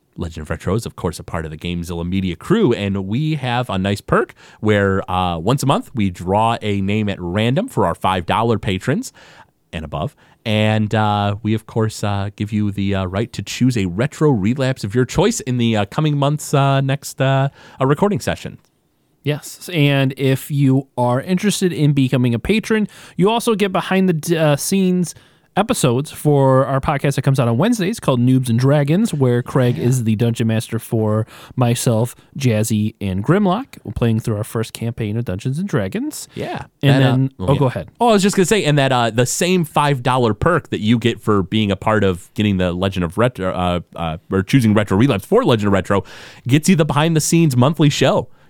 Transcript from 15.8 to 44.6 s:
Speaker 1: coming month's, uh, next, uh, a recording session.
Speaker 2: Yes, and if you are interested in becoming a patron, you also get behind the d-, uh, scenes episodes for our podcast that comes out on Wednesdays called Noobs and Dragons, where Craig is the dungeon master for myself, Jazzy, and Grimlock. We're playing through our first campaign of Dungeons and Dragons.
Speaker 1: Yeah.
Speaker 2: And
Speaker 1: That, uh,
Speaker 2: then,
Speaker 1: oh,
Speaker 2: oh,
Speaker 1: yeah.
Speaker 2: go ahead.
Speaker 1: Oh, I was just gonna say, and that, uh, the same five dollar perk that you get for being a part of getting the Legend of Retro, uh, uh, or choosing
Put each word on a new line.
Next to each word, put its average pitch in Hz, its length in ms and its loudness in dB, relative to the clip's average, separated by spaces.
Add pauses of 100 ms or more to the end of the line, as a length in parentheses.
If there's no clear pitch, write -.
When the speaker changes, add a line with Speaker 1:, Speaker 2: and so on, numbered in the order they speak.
Speaker 1:
coming 151 300 -2
month's, 143 360 -2
uh, 135 260 2
next, 135 400 -4
uh, 135 300 2 (320)
a 135 40 0
recording 156 360 2
session. - 360 -6 (640)
Speaker 2:
Yes, - 500 -8
and 139 420 2
if 135 340 0
you 135 380 2 (100)
are 123 220 0
interested 185 540 0
in 147 180 2
becoming 127 420 2
a 117 60 0
patron, 214 480 0 (300)
you 185 120 4
also 233 240 0
get 196 200 0
behind 190 340 0
the 180 60 2
d-, 160 240 -2
uh, 151 180 4
scenes 180 580 0 (440)
episodes 156 540 0
for 135 540 4
our 135 160 -2
podcast 147 340 -2
that - 60 -2
comes 135 180 2
out 120 80 2
on 117 100 2
Wednesdays 214 400 0
called 131 220 0
Noobs 127 300 2
and 117 100 2
Dragons, 147 540 2
where 123 280 2
Craig 127 380 0
is 123 240 0
the 110 140 0
dungeon 113 300 0
master 110 320 -2
for 110 460 0 (300)
myself, 117 580 0 (240)
Jazzy, 110 640 0
and 98 240 -4
Grimlock. 196 640 0
We're - 80 -10
playing 113 260 0
through 110 160 -4
our 104 80 -4
first - 300 -6
campaign 117 420 -6
of 120 80 -4
Dungeons 123 340 -6
and 190 80 -6
Dragons. 165 720 -4
Speaker 1:
Yeah. - 300 -8 (180)
Speaker 2:
And 135 180 4
Speaker 1:
That, 135 60 4
uh, 135 40 2
Speaker 2:
then, 131 180 2 (100)
Speaker 1:
oh, 92 80 -8
Speaker 2:
oh, 143 60 4
Speaker 1:
yeah. - 60 0
Speaker 2:
go 135 80 2
ahead. - 220 -8 (120)
Speaker 1:
Oh, 240 80 4
I - 20 4
was 202 100 4
just 190 140 0
gonna 185 100 4
say, 196 200 2
and 147 120 2
that, 135 140 2
uh, 120 200 2
the 120 140 2
same 180 380 0
five 143 400 0
dollar 123 300 2
perk 165 380 0
that 92 100 -2
you 113 180 2
get 113 220 -2
for 104 200 2
being 107 300 0
a 95 60 -2
part 107 260 0
of 92 300 -2
getting 104 240 2
the 90 160 0
Legend 90 320 -2
of 82 120 -6
Retro, 104 360 -2
uh, 90 260 -2 (160)
uh, 80 220 -6 (120)
or 95 140 2
choosing 113 300 4